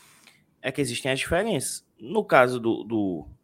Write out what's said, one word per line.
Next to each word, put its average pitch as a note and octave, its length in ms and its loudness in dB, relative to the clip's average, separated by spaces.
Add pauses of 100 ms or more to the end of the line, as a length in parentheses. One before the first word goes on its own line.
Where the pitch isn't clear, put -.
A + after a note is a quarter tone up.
(600)
É B2+ 100 -4
que - 80 -4
existem B2+ 320 -2
as C3+ 60 0
diferenças. F3 680 -2 (160)
No G3 240 -2
caso B2+ 360 4
do, A2+ 240 0
do, G2+ 440 -2 (160)